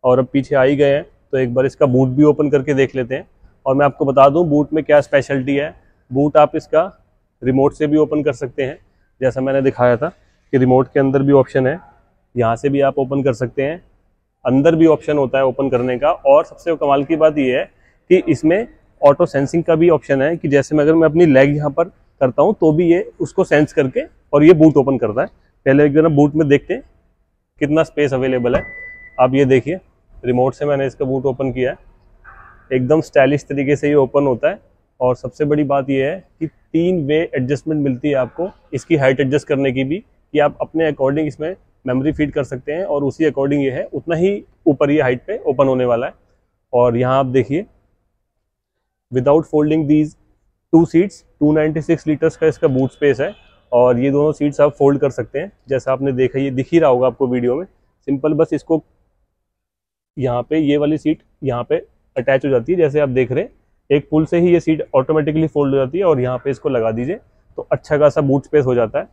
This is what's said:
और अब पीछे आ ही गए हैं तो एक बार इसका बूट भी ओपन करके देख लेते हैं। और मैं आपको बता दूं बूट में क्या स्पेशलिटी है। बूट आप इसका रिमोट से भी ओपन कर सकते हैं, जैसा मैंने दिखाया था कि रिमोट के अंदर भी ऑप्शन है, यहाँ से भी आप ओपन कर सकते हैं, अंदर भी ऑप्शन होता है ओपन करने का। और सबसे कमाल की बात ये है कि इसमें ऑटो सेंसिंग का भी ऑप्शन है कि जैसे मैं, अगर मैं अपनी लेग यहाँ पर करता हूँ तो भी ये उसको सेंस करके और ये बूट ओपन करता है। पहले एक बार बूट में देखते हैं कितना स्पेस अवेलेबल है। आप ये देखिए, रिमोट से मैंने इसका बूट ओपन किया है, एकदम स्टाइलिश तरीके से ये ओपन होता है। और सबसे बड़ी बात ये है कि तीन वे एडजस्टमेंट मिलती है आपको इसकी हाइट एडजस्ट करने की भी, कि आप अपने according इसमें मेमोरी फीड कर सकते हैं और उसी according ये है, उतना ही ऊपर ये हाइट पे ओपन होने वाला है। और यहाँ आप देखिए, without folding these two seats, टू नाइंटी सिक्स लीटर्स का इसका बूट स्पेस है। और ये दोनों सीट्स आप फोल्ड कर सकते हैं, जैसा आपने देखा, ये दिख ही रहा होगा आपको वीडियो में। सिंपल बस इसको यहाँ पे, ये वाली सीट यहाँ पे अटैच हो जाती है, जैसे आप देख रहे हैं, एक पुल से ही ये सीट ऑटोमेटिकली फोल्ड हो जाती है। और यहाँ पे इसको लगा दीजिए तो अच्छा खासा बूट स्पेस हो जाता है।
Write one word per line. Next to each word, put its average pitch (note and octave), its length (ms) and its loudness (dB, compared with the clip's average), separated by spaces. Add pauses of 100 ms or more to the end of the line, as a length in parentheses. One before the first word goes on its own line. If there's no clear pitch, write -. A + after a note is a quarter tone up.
और B2+ 140 4
अब B2+ 80 -2
पीछे C#3 300 -4
आ C3 60 2
ही C#3 140 2
गए C#3 180 2
हैं D#3 100 -4 (280)
तो C3+ 60 -2
एक B2+ 160 -2
बार C3 120 0
इसका C#3+ 200 -2
बूट B2+ 220 2
भी C3+ 160 2
ओपन D3+ 260 2
करके C#3 240 -2
देख C3 220 0
लेते B2+ 180 -6
हैं। D3+ 140 -10 (380)
और C3+ 80 0
मैं C#3+ 120 2
आपको C#3 180 -2
बता C3+ 240 4
दूं D#3+ 200 0
बूट D3 240 0
में D#3 120 -2
क्या D3 160 4
स्पेशलिटी C#3 560 -2
है। D3 180 -6 (360)
बूट C#3+ 260 0
आप D3+ 200 4
इसका D#3 260 -2 (600)
रिमोट C3+ 300 2
से D#3 140 -4
भी D3 100 0
ओपन D3 260 0
कर C#3+ 100 -2
सकते C3 300 -8
हैं, C3+ 160 -8 (420)
जैसा C3 200 -2
मैंने C3+ 220 -2
दिखाया B2 340 2
था C#3+ 120 -4
कि - 500 -8
रिमोट B2+ 300 2
के C#3+ 120 -2
अंदर C3+ 220 0
भी C#3 100 2
ऑप्शन C3+ 340 2
है, D#3 120 -2 (560)
यहाँ A#2 220 0
से C#3+ 120 -4
भी C#3 120 -2
आप C#3 180 0
ओपन C#3 240 -4
कर C3 100 0
सकते A#2+ 300 -6
हैं, D#3+ 200 -6 (640)
अंदर C#3 320 2
भी D#3+ 100 4
ऑप्शन D3+ 320 0
होता C3+ 200 -2
है C3+ 60 2
ओपन C3 260 -2
करने B2 280 -2
का। D3 120 0
और D3 340 4
सबसे - 320 -6
कमाल C#3+ 280 0
की D#3+ 120 -2
बात D#3 220 2
ये C3 200 0
है F#3+ 60 -4 (460)
कि F3+ 180 4
इसमें E3 380 0 (360)
ऑटो D3 240 4
सेंसिंग C#3+ 380 -2
का E3 100 2
भी E3 160 4
ऑप्शन C#3+ 320 0
है E3 140 -2
कि E3 120 -6
जैसे C#3+ 280 0
मैं, D3 80 2
अगर D#3 100 4
मैं D#3+ 140 4
अपनी E3 180 4
लेग C#3 300 4
यहाँ D3 140 -4
पर E3+ 200 -4 (300)
करता C3 220 0
हूँ G3+ 120 2
तो D#3+ 180 2
भी E3 180 2
ये F3 100 4 (200)
उसको F3 240 -2
सेंस - 280 0
करके D3 300 -2 (300)
और D3 120 4
ये F3 100 8
बूट D#3 220 6
ओपन C3+ 220 2
करता A2 240 -2
है। G3 40 -2 (400)
पहले C#3+ 200 4
एक C#3+ 80 0
बार D#3+ 160 4
बूट D3 240 2
में D#3 140 0
देखते C#3+ 260 0
हैं C4+ 80 -10 (800)
कितना D3+ 240 0
स्पेस D3 300 -4
अवेलेबल B2+ 420 -2
है। F#3 60 -2 (560)
आप B2+ 160 2
ये C#3 120 4
देखिए, C3+ 340 0 (440)
रिमोट B2+ 300 0
से D3 120 -8
मैंने C#3 200 -2
इसका C3 180 -6
बूट C3 220 -4
ओपन C3 260 -4
किया B2+ 180 -4
है, - 80 -14 (920)
एकदम C3 320 0
स्टाइलिश C#3 420 0
तरीके C#3 320 -2
से D3 120 -4
ये D3 80 0
ओपन C#3+ 300 0
होता C3+ 240 -2
है। G#3 80 -12 (420)
और B2+ 160 -2
सबसे - 280 -8
बड़ी D3+ 200 0
बात C#3 260 -4
ये C3+ 140 0
है D#3+ 120 -6 (240)
कि D#3+ 60 -8
तीन E3+ 600 -4
वे D3+ 120 0 (160)
एडजस्टमेंट C#3+ 480 -4
मिलती C3+ 260 -4
है C#3+ 80 -2
आपको C3 320 -6 (240)
इसकी D#3 240 -4
हाइट C3+ 240 0
एडजस्ट C#3 280 -2
करने C#3 240 -2
की C3 120 -4
भी, D3+ 140 -6
कि - 400 -8
आप D3 220 0
अपने D#3 320 -2
according C#3+ 340 -2
इसमें D3+ 280 -8 (300)
मेमोरी C3 280 -2
फीड C#3+ 200 -4
कर C#3+ 120 -4
सकते C3 280 -10
हैं F3 120 -6
और C#3+ 200 -2
उसी C#3 200 -2
according C#3+ 360 -2
ये C3+ 100 -2
है, D#3 140 -8
उतना D#3+ 320 -8
ही G3 280 -2 (220)
ऊपर C#3+ 240 0
ये D3+ 120 2
हाइट B2+ 240 -2
पे G#3+ 160 -8
ओपन C#3 260 0
होने B2+ 160 0
वाला A#2+ 220 -2
है। - 80 -12 (580)
और A#2+ 240 2
यहाँ B2+ 220 0
आप C3+ 100 0
देखिए, C3+ 380 -2 (1500)
without C#3+ 340 2
folding D3+ 380 0
these D3+ 300 0 (580)
two E3 140 6
seats, F#3 360 -2 (180)
टू D3+ 120 2
नाइंटी D#3 300 0
सिक्स E3 240 -2
लीटर्स D#3 300 -2
का D#3+ 100 0
इसका D#3 220 0
बूट C3 220 0
स्पेस C3+ 300 0
है। F#3+ 140 -4 (380)
और B2 260 4
ये C#3 120 0
दोनों D3 220 0
सीट्स D3 280 -4
आप C#3+ 120 2
फोल्ड C#3 280 2
कर C#3+ 100 0
सकते B2 280 -8
हैं, G3 120 -8 (180)
जैसा C3 240 -4
आपने C3+ 200 -4
देखा, B2+ 260 -2
ये C#3 140 -2
दिख B2+ 200 -6
ही E3+ 60 4
रहा D3+ 120 4
होगा B2 160 2
आपको B2+ 200 -2
वीडियो B2 300 -2
में। F3 80 -8 (440)
सिंपल C#3+ 260 -2
बस D#3+ 180 0
इसको D3+ 300 -2 (1300)
यहाँ B2 260 -4
पे, D#3 160 -4
ये D3 180 0
वाली D3 220 0
सीट D#3 240 -4 (220)
यहाँ B2 200 -4
पे D3+ 120 -2 (400)
अटैच C3+ 280 0
हो C#3+ 60 -2
जाती B2 220 0
है, F#3 60 0
जैसे D3+ 220 0
आप C#3+ 100 0
देख B2+ 220 -2
रहे D#3 120 -2
हैं, C4 60 -14 (400)
एक C#3+ 200 0
पुल D#3 160 0
से E3+ 120 -2
ही F3 140 2
ये E3+ 80 4
सीट D#3 220 -2 (120)
ऑटोमेटिकली D#3 520 0
फोल्ड C#3+ 280 -2
हो C3+ 40 0
जाती C3+ 200 -4
है। G3+ 60 -2
और D#3 160 2
यहाँ B2 180 -4
पे C#3 120 -6
इसको C3+ 180 -6
लगा A#2 240 -2
दीजिए B2+ 240 -6 (420)
तो - 140 -12
अच्छा D3 260 -4
खासा D3 240 2
बूट C3+ 220 0
स्पेस D3 220 0
हो B2+ 80 0
जाता A#2+ 240 -2
है। F#3+ 140 -8